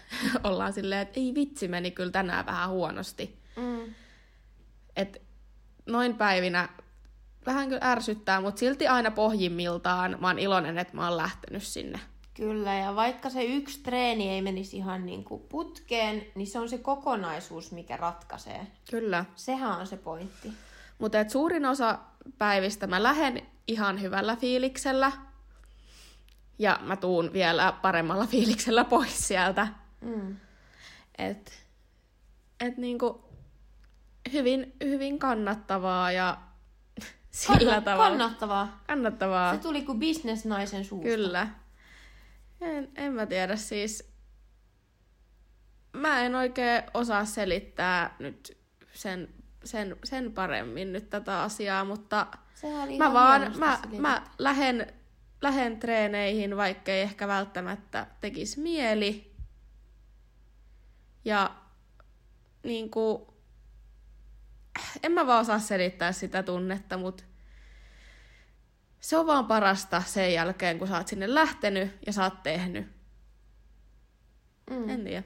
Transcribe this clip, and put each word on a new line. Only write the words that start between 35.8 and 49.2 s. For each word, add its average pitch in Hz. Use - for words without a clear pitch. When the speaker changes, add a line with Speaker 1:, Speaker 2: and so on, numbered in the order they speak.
Speaker 1:
ja 185
<laughs> -
sillä -
Speaker 2:
Kanna-, 214
Speaker 1:
tavalla. 427
Speaker 2:
kannattavaa. 226
Speaker 1:
Kannattavaa. 190
Speaker 2:
Se 202
tuli 294
kuin 262
bisnesnaisen 220
suusta. 196
Speaker 1:
Kyllä. 208
En, 294
en 285
mä 220
tiedä, 185
siis 214
mä 277
en 247
oikein 247
osaa 220
selittää 185
nyt -
sen, 185